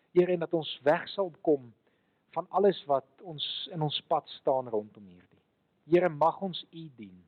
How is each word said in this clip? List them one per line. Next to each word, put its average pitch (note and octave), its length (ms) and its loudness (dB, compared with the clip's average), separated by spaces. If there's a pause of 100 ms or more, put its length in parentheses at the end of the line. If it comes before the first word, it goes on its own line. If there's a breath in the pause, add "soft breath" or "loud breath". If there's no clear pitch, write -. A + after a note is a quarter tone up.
(140)
Here, F3+ 200 4
en E3+ 100 0
dat D3+ 80 -6
ons D#3+ 160 0 (160)
weg E3 240 4
sal F#3+ 220 -4 (100)
kom C3+ 300 2 (640)
van E3+ 180 -4
alles G3 320 2
wat - 400 -2
ons D#3+ 200 -10 (280)
in E3+ 80 -6
ons D3+ 160 -2 (120)
pad D#3 200 -2
staan C3 400 -2
rondom G#2+ 400 -6
hierdie. - 320 -20 (480)
Here, F3 240 4
mag D#3 320 2
ons F3+ 240 -6
U E3 140 -16 (160)
dien F#2+ 180 -18 (120)